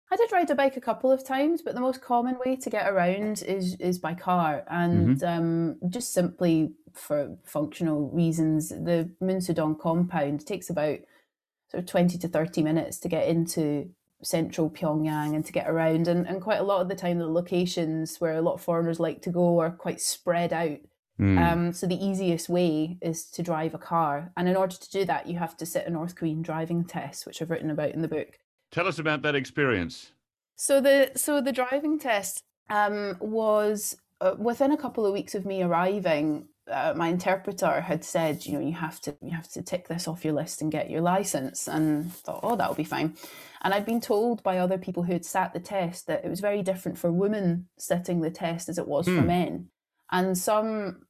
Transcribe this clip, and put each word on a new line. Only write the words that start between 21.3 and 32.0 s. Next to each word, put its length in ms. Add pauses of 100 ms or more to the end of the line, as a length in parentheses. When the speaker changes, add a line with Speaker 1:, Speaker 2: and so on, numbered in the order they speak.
Speaker 1:
Um, 340
so 140
the 160
easiest 460
way 540
is 300
to 100
drive 320
a 40
car. 600
And 100
in 80
order 180
to 160
do 140
that, 240
you 100
have 200
to 80
sit 200
a 40
North 260
Korean 260
driving 400
test, 440
which 140
I've 100
written 200
about 200
in 120
the 60
book. 300 (340)
Speaker 2:
Tell 160
us 100
about 240
that 120
experience. 800 (440)
Speaker 1:
So 240
the, 360
so 260
the 100
driving 460
test, 420 (300)